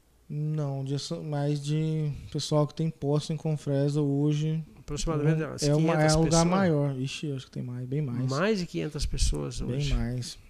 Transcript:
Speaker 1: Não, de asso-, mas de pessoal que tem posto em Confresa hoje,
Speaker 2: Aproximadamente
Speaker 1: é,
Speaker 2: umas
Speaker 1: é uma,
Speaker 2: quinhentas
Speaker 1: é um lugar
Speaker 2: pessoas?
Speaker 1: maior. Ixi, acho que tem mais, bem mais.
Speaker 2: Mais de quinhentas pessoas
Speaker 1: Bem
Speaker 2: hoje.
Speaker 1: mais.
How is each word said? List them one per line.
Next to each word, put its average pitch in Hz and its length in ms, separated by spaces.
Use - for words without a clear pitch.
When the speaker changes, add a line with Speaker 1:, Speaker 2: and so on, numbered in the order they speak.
Speaker 1:
Não, 147 560
de 139 100
asso-, 165 280
mas 147 420
de 156 480
pessoal 151 360
que - 80
tem 160 160
posto 147 420
em 156 40
Confresa 147 640
hoje, 151 600
Speaker 2:
Aproximadamente 151 600
Speaker 1:
é, 147 40
Speaker 2:
umas 127 160
Speaker 1:
é 147 120
uma, 160 180
Speaker 2:
quinhentas 156 200
Speaker 1:
é 156 40
um 160 40
lugar 156 100
Speaker 2:
pessoas? 165 160
Speaker 1:
maior. 151 540
Ixi, 139 320
acho 131 140
que - 60
tem 135 100
mais, 123 240
bem 139 160
mais. 131 260
Speaker 2:
Mais 190 300
de 175 80
quinhentas 156 400
pessoas 139 540
Speaker 1:
Bem 127 160
Speaker 2:
hoje. 139 180
Speaker 1:
mais. 120 440